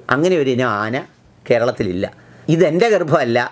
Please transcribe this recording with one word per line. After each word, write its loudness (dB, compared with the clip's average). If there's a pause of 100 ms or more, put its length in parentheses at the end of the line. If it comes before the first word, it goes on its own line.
അങ്ങനെ 2
ഒരു 0
ഇനം 0 (140)
ആന -4 (500)
കേരളത്തിലില്ല. -2 (420)
"ഇതെൻ്റെ 2
ഗർഭമല്ല, 0 (120)